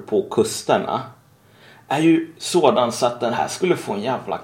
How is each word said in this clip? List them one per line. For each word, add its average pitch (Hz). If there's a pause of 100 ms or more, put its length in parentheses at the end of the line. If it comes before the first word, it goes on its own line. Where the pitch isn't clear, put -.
på 101
kusterna 113 (880)
är 139
ju 165
sådan 123
så 160
att -
den 117
här -
skulle 175
få -
en 101
jävla 113